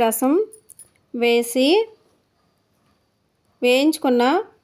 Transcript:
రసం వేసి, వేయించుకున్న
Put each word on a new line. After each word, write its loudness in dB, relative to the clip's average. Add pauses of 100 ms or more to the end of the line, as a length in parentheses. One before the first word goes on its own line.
రసం 0 (880)
వేసి, 0 (2000)
వేయించుకున్న 0 (420)